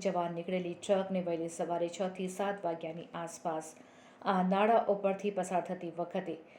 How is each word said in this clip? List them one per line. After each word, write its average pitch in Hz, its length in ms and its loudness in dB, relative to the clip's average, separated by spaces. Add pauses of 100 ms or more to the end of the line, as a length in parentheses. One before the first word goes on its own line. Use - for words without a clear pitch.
જવા 175 240 0
નીકળેલી 175 480 -4
ટ્રકને 190 500 0
વહેલી 170 300 -2
સવારે 170 320 0
છ 190 260 -4
થી 190 140 -4
સાત 196 340 -2
વાગ્યાની 165 420 -4 (140)
આસપાસ 160 480 -6 (640)
આ 185 180 4
નાળા 214 320 8 (120)
ઉપરથી 196 380 0
પસાર 180 360 0
થતી 180 320 -6
વખતે 175 340 -4 (260)